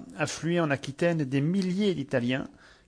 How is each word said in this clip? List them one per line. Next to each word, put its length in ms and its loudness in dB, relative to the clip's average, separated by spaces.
affluer 440 0
en 100 2
Aquitaine 540 0
des 160 0
milliers 540 2
d'Italiens 540 0